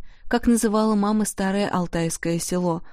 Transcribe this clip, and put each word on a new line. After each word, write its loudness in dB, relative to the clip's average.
как 2
называла 4
мама 2
старое -2
алтайское -2
село, -2